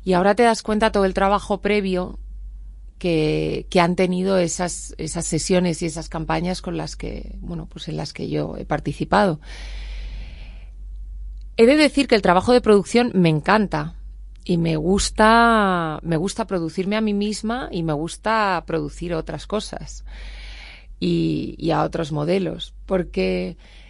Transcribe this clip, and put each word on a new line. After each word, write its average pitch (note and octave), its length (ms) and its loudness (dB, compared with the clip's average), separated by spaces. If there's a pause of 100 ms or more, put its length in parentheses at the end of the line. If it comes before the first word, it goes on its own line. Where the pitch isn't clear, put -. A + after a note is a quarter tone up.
Y F#3 100 2
ahora G3 200 4
te A#3+ 80 4
das A3+ 220 4
cuenta G#3+ 260 2
todo G#3 140 4
el F#3+ 100 2
trabajo G3 460 2
previo F#3+ 580 -2 (800)
que, D#3 720 0
que F#3 80 4
han F3 160 4
tenido F#3 440 2
esas, F3 600 -2
esas D#3+ 280 -6
sesiones F3 540 2
y F3 60 -4
esas D#3+ 220 -8
campañas D#3+ 520 -2
con E3+ 160 -8
las D#3 200 -6
que, - 440 -10
bueno, E3+ 300 -10
pues - 160 -14
en D#3 100 -6
las D3+ 160 -6
que - 160 -8
yo D3+ 280 -4
he - 80 -10
participado. D#3 760 0 (2250)
He A3+ 100 8
de C#4 100 8
decir C#4 320 4
que A#3+ 80 6
el G3 60 2
trabajo F#3 300 6
de B3 100 6
producción G#3+ 520 4
me F3+ 140 6
encanta D#3+ 680 2 (480)
y F3 140 0
me E3 180 2
gusta, G3 1300 4
me E3 140 0
gusta G3 320 -2
producirme F#3 480 -2
a A3 40 0
mí G#3+ 140 2
misma G#3+ 560 -2
y E3+ 140 -2
me D#3 80 0
gusta F#3 760 0
producir E3 480 -4
otras D#3 320 -6
cosas - 580 -8 (960)
y, E3 600 -2
y D#3+ 120 -2
a D3+ 140 0
otros D#3+ 260 -4
modelos, E3+ 640 -2 (120)
porque F#3 720 -2 (340)